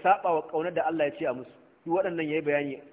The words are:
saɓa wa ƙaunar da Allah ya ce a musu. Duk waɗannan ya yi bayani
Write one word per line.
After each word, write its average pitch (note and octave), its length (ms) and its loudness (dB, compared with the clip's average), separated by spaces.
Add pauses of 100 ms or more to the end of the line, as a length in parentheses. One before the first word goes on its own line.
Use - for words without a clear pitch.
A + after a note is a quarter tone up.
saɓa G3 300 4
wa D#3 140 2
ƙaunar E3 260 -2
da D#3+ 120 0
Allah D#3+ 200 0
ya C#3+ 120 0
ce D#3+ 80 -6
a C3 80 0
musu. B2+ 180 -10 (340)
Duk E3 100 0
waɗannan F3 320 0
ya D3+ 80 -2
yi D#3+ 60 0
bayani C#3+ 400 0 (120)